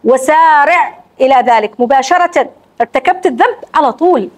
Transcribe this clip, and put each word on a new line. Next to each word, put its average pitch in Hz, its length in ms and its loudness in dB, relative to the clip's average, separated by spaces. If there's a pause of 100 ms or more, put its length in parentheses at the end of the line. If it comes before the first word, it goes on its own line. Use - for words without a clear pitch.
وسارع 302 920 0 (220)
إلى 269 140 2
ذلك 233 460 0
مباشرة، 269 680 0 (300)
ارتكبت 359 460 -2
الذنب 339 300 0 (180)
على 277 180 0
طول 311 460 0